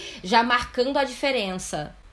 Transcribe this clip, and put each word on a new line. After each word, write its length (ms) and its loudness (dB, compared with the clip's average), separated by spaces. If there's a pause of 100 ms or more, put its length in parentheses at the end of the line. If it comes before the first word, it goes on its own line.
(220)
Já 220 4
marcando 540 0
a 80 4
diferença. 880 -4 (180)